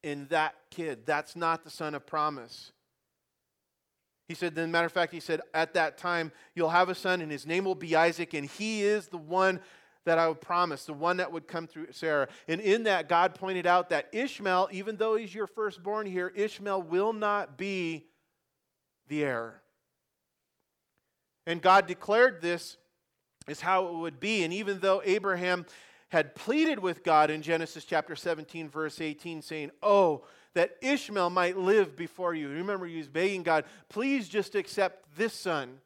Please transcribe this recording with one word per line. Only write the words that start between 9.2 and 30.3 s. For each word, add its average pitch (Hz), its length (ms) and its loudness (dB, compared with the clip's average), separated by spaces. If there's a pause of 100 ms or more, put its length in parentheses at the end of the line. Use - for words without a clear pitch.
that 165 140 4
I 165 100 4
would 160 120 -2
promise, 175 440 0
the 156 80 -10
one 165 240 0
that 175 160 -2
would 165 160 -10
come 165 180 -8
through 160 240 -14
Sarah." 147 380 0 (180)
And 165 140 -2
in 220 240 2
that, 180 240 2
God 170 260 4
pointed 185 320 -4
out 175 240 4
that 151 220 0
Ishmael, 202 580 0
even 202 260 -8
though 220 200 0
he's 208 180 -6
your 208 140 -6
firstborn 208 580 -6
here, 185 280 -4
Ishmael 202 480 -2
will 185 300 0
not 208 460 -2
be 180 480 -4 (1000)
the 147 160 -2
heir. 117 360 -4 (1900)
And 170 140 -2
God 185 260 8
declared 202 540 4
this 170 380 -4 (680)
is 147 120 -10
how 190 280 2
it 175 60 -8
would 160 240 -8
be. 202 240 0
And 165 100 -2
even 196 280 -4
though 190 240 2
Abraham 180 640 0 (420)
had 151 260 0
pleaded 302 440 0
with 180 240 -4
God 156 280 6
in 156 120 -4
Genesis 160 420 -4
chapter 151 320 -2
seventeen, 160 520 -6
verse 151 320 -8
eighteen, 156 420 -8
saying, 151 280 -10 (120)
"Oh, 190 420 6 (300)